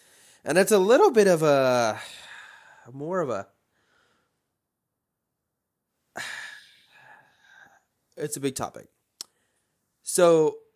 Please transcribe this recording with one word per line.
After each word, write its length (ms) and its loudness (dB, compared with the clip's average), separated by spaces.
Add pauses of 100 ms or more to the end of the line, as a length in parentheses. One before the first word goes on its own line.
(440)
And 140 -2
it's 140 2
a 80 4
little 320 4
bit 160 4
of 160 2
a, 560 2 (920)
more 280 -8
of 100 -4
a, 180 -8 (2750)
<sighs> 80 -12 (1900)
it's 200 -10
a 20 -14
big 160 -6
topic. 320 -12 (1120)
So, 560 2 (180)